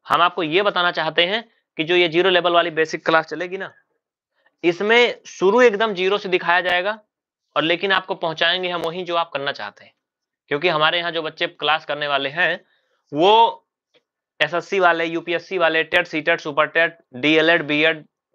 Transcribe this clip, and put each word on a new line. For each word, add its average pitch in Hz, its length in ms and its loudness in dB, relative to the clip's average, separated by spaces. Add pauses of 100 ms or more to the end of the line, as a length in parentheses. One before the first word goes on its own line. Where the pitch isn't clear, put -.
हम 156 160 2
आपको 180 200 0
ये 165 200 0
बताना 180 300 0
चाहते 160 340 -2
हैं 220 180 -6 (340)
कि 160 60 -4
जो 175 120 0
ये 175 120 4
जीरो 175 220 0
लेवल 175 220 2
वाली 170 200 2
बेसिक 160 340 -4
क्लास 160 200 2
चलेगी 180 320 -10
ना, 180 140 -14 (920)
इसमें 208 640 2
शुरू 214 340 2
एकदम 220 320 2
जीरो 185 240 0
से 202 100 -10
दिखाया 175 340 0
जाएगा 180 360 -2 (580)
और 147 60 2
लेकिन 170 300 0
आपको 190 240 -2
पहुंचाएंगे 175 540 -2
हम 170 120 -6
वहीं 170 220 -8
जो 170 120 -4
आप 165 140 -4
करना 139 220 -6
चाहते 104 320 -14
हैं, - 80 -20 (580)
क्योंकि 147 200 -2
हमारे 160 280 0
यहाँ 170 140 -6
जो 160 100 -6
बच्चे 156 260 -6
क्लास 156 360 -2
करने 147 240 -6
वाले 139 220 -2
हैं 175 300 -2 (520)
वो 202 520 4 (760)
एसएससी 160 400 -2
वाले, 170 240 4
यूपीएससी 165 540 -6
वाले, 160 260 2
टेट, 175 220 0
सीटेट, 170 340 -2
सुपर 151 280 0
टेट, 165 300 0 (160)
डीएलएड, 156 480 2
बीएड, 151 420 0 (300)